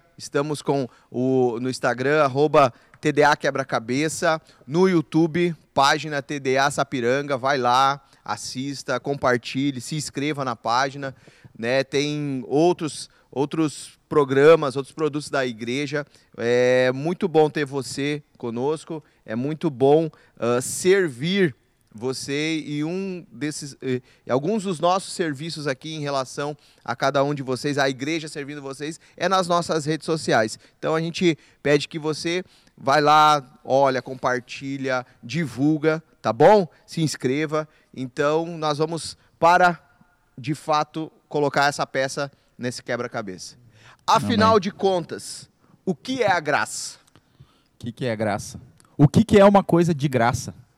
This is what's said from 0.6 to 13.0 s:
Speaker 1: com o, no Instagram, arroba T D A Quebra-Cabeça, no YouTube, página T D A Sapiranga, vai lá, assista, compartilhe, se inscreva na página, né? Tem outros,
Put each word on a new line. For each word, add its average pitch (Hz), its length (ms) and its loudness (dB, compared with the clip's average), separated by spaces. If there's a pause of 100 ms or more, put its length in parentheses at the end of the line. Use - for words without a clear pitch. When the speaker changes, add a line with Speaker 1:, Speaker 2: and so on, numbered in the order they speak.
Speaker 1:
com 139 260 -2 (220)
o, 127 500 0
no 127 120 -6
Instagram, 131 520 0
arroba 143 480 4 (300)
T 151 100 0
D 147 120 2
A 147 120 4
Quebra-Cabeça, 139 1040 -2 (280)
no 175 200 2
YouTube, 170 680 0 (180)
página 143 480 0
T 143 180 -8
D 131 200 0
A 139 100 4
Sapiranga, 139 680 -2
vai 135 220 -2
lá, 131 420 2 (240)
assista, 131 760 -8
compartilhe, 135 840 -2
se - 140 -8
inscreva 143 500 -6
na 120 100 -6
página, 135 600 -2 (420)
né? 123 260 0
Tem 143 640 -4
outros, 165 640 0 (220)